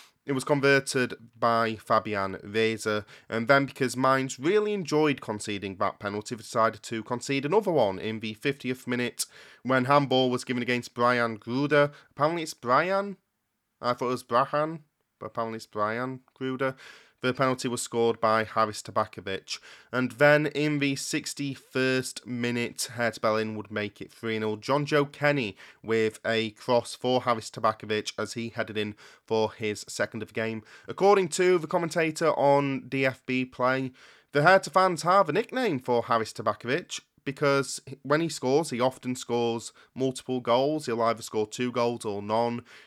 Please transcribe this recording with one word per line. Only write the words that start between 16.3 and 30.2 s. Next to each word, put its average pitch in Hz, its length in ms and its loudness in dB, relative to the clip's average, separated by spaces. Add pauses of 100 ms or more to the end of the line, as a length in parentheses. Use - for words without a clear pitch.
Gruder. 131 420 -2 (460)
The 127 100 0
penalty 131 360 0
was 117 120 -4
scored 117 400 0
by 110 220 4
Haris 107 400 -2
Tabakovic. 98 800 -6 (320)
And 123 200 0
then 147 340 6
in 147 340 -2
the 139 160 -2
sixty-first 131 1300 -4
minute, 120 680 -4
Hertha 117 260 -2
Berlin 110 340 0
would 104 160 -10
make 104 300 -6
it - 120 -16
three 113 280 -4
nil. 107 160 -2
John 135 280 0
Joe 147 200 2
Kenny 143 520 -2 (280)
with 110 420 0
a 113 240 0
cross 120 460 0
for 127 260 2
Haris 113 260 -2
Tabakovic 110 720 -2
as 107 160 -4
he 117 160 -6
headed 110 260 -6
in 104 200 -4 (280)
for 110 280 2
his 107 360 -6
second 110 340 -4